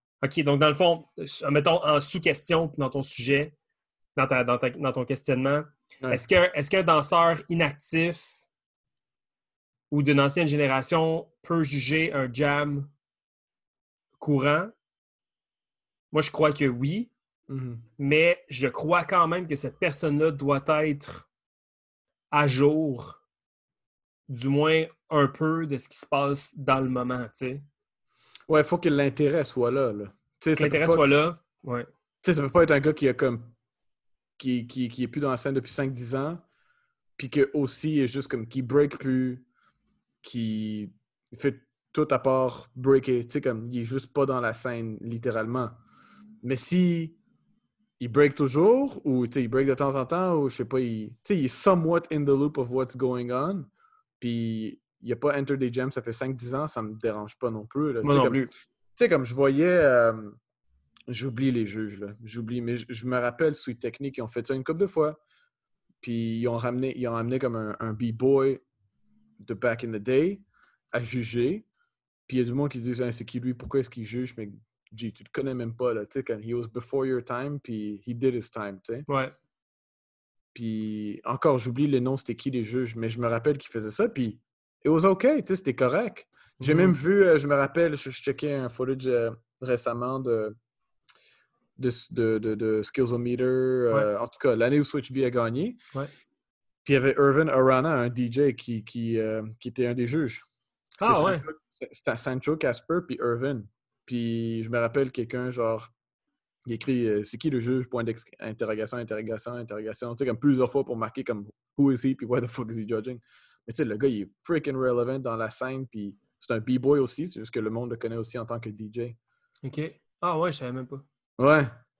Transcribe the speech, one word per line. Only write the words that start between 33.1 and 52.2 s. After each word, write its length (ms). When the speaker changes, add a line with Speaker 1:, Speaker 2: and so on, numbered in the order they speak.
Speaker 2:
comme... 300
qui, 300
qui, 200
qui 160
est 40
plus 140
dans 100
la 60
scène 160
depuis 180
cinq, 220
dix 220
ans, 240
puis 120
que 240
aussi 460
est 80
juste 220
comme... 180
qui 140
break 360
plus, 480
qui 680
fait 240
tout 180
à 80
part 560
breaker, 500
tu 60
sais, 100
comme, 300
il 100
est 40
juste 280
pas 120
dans 140
la 140
scène, 480
littéralement. 680
Mais 120
si... 600
Il 80
break 260
toujours, 720
ou, 220
tu 60
sais, 100
il 40
break 200
de 80
temps 200
en 100
temps, 320
ou 120
je 60
sais 100
pas, 140
il, 300
tu 60
sais, 120
il 80
est 20
somewhat 540
in 120